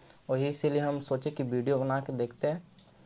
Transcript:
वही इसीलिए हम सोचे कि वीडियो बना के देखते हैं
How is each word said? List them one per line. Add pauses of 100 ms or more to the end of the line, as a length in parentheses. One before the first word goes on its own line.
(300)
वही
इसीलिए
हम
सोचे
कि
वीडियो
बना
के
देखते
हैं (420)